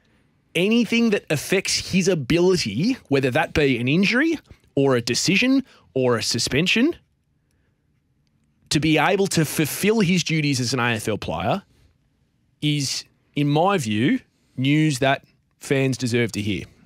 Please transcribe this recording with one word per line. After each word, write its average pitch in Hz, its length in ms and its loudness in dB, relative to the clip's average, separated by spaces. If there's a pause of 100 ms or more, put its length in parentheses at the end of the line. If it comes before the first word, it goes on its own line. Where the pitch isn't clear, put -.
(560)
Anything 226 540 2
that 196 200 -2
affects - 640 -2
his 180 160 0
ability, 170 880 0 (100)
whether 135 240 0
that 160 220 -2
be 139 260 2
an 120 80 -2
injury 214 500 0 (380)
or 139 200 4
a 117 60 0
decision 208 600 0 (320)
or 127 200 2
a 104 80 -4
suspension, 185 720 0 (1700)
to 156 100 0
be 151 180 2
able 190 300 2
to 160 180 0
fulfill 196 540 -2
his 175 240 2
duties 147 360 -2
as 123 140 -4
an 127 60 -2
A 120 140 0
F 113 140 -4
L 104 100 -2
player 107 460 -4 (960)
is, 147 440 -4 (300)
in 147 120 0
my 175 300 2
view, 123 420 0 (380)
news 147 420 2
that 139 240 0 (360)
fans 135 380 -2
deserve 120 360 -2
to 104 80 -6
hear. 101 240 -6 (200)